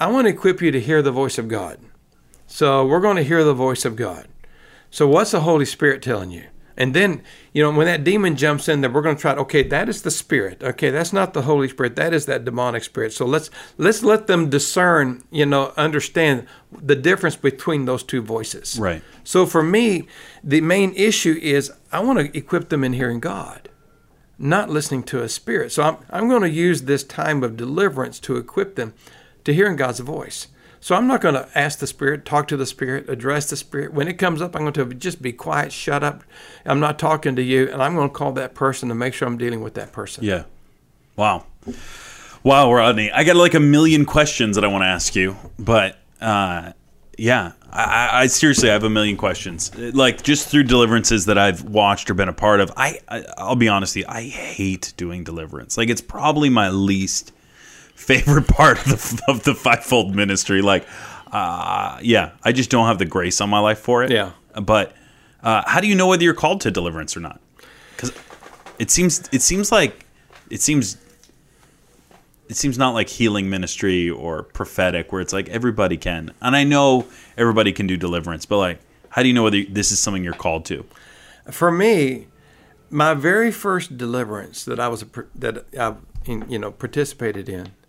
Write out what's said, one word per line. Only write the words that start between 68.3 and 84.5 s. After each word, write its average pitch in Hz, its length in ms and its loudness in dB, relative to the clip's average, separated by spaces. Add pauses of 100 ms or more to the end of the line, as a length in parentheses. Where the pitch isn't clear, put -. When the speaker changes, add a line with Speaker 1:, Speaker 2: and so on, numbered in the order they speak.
Speaker 2:
it 113 120 -2
seems, 175 400 2
it 131 100 2
seems 98 300 0
like, 175 340 2 (440)
it - 120 -8
seems, 127 360 0 (1500)
it 110 80 -12
seems 135 220 -2
not 127 160 0
like 110 160 -2
healing 104 400 0
ministry 90 600 -2
or 78 340 -8
prophetic 90 680 -4
where 92 100 -4
it's 87 120 -8
like 95 160 -6
everybody 110 480 0
can. 80 340 -6 (100)
And 127 140 0
I 143 80 4
know 139 440 4 (300)
everybody 113 340 4
can 98 160 -4
do 92 100 -2
deliverance, 85 480 -6
but, 104 120 0
like, 90 220 -2 (300)
how - 120 0
do 131 60 4
you 127 60 4
know 120 100 4
whether 101 200 2
this 98 280 -4
is 98 80 -2
something 95 240 -4
you're 87 100 -6
called 82 320 -4
to? 73 200 -8 (640)
Speaker 1:
For 170 220 0
me, 170 560 0 (640)
my 151 240 2
very 190 380 2
first 180 460 -6
deliverance 117 680 -6